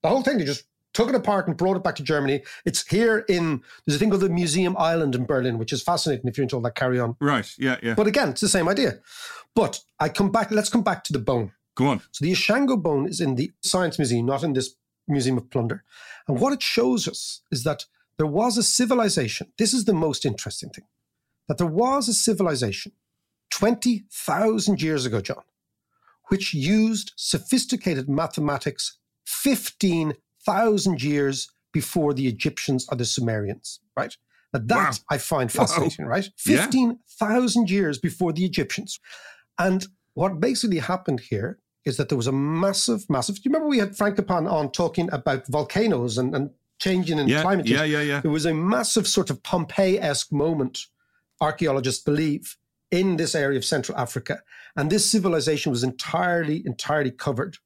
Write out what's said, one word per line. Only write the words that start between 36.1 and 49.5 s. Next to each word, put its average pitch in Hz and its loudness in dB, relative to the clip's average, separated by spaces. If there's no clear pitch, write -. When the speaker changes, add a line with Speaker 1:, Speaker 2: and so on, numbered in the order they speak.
Speaker 2:
Yeah. - 6
Speaker 1:
Fifteen 247 2
thousand 220 2
years 175 2
before 170 -2
the 175 0
Egyptians. - -4
And 185 0
what 170 0
basically 226 0
happened 147 -2
here - -4
is 127 -2
that 143 -2
there 147 2
was 117 -2
a 135 0
massive, 185 0
massive, 147 0
do - -16
you 262 0
remember 311 0
we 269 2
had 202 -2
Frank 202 0
Capon 175 0
on 151 0
talking 170 0
about 135 -2
volcanoes 135 0
and, 127 -2
and 139 -2
changing 180 0
in 139 0
Speaker 2:
Yeah, 151 2
Speaker 1:
climate 185 2
change? 127 4
Speaker 2:
yeah, 156 2
yeah, 151 0
yeah. 143 0
Speaker 1:
There 151 0
was 156 0
a 165 2
massive 208 0
sort - 0
of 131 -4
Pompeii-esque 175 0